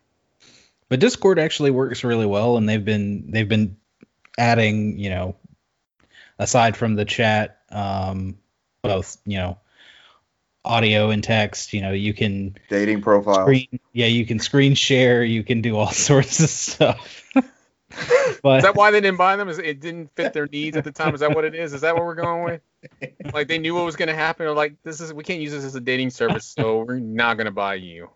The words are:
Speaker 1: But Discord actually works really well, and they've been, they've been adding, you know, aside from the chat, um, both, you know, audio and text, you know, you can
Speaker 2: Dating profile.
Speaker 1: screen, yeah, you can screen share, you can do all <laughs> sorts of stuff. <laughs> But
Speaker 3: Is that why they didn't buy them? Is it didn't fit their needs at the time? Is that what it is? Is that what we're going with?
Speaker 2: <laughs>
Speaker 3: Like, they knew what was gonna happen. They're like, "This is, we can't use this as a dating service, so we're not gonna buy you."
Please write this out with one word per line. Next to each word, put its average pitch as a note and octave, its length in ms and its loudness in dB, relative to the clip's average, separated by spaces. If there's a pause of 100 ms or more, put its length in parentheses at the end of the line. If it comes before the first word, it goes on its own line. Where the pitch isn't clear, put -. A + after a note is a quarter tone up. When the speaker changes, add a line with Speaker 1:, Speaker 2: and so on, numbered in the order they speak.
(880)
Speaker 1:
But B2+ 100 0
Discord F#3+ 400 4
actually D3 320 0
works B2 320 -2
really A#2 220 0
well, G#2+ 320 2
and G#2+ 100 2
they've G#2+ 160 0
been, G2+ 480 -2
they've A2 160 0
been G#2+ 300 0 (600)
adding, G#2+ 600 2
you G2+ 100 -6
know, F#2 260 -6 (1000)
aside A2+ 380 2
from A2 200 -2
the G#2 100 0
chat, G#2+ 540 -2 (100)
um, F#2+ 680 -6 (440)
both, F#2+ 440 -4
you G2+ 120 -4
know, F#2 200 -4 (1080)
audio G#2+ 460 4
and G#2 120 0
text, G#2+ 500 -2
you G#2 80 -4
know, F#2+ 100 -4
you G2+ 220 -2
can G2 420 -4 (140)
Speaker 2:
Dating G#2 320 0
profile. G2+ 440 4
Speaker 1:
screen, C3 340 2 (140)
yeah, A#2+ 140 2
you A#2 180 2
can A2+ 140 -2
screen C#3 360 4
share, B2+ 480 4
you A2+ 200 0
can A2+ 180 -2
do A2 160 0
all G#2+ 100 2
<laughs> - 40 -4
sorts - 480 2
of D#3 100 4
stuff. - 840 -2
<laughs> C4 80 4 (960)
But C3 180 6
Speaker 3:
Is - 40 4
that G3+ 120 4
why G#3 160 6
they G#3 100 4
didn't F#3+ 160 0
buy F#3 180 4
them? G3+ 140 -6
Is D#3+ 100 -8
it D3+ 220 -8
didn't E3+ 340 -12
fit - 160 -4
their D3 160 -4
needs D3+ 300 -6
at D3 80 -4
the D3 80 -10
time? D#3 200 -2
Is C3+ 60 -8
that D3+ 160 2
what D#3 80 0
it D#3+ 100 -2
is? D#3+ 200 -8
Is C#3 80 -8
that E3 120 2
what E3+ 120 0
we're E3 100 -8
going E3+ 300 -4
with? E3+ 160 -6 (400)
Speaker 2:
<laughs> C#3+ 320 -14
Speaker 3:
Like, D3 160 -2
they E3 100 0
knew D#3+ 160 -4
what F3 80 0
was D#3+ 140 -6
gonna D#3+ 180 -2
happen. D#3+ 300 -2
They're D3+ 100 -2
like, D3+ 260 0
"This D#3+ 200 -12
is, D#3 120 -12
we D3+ 120 -14
can't F3 160 -6
use D3 100 -6
this C#3+ 140 -8
as C3+ 100 -10
a B2+ 60 -8
dating C3 300 -2
service, A2+ 340 -2
so A2+ 380 -2
we're B2+ 160 -6
not A2+ 380 0
gonna A2 140 -4
buy G2 240 -4
you." E2+ 400 -14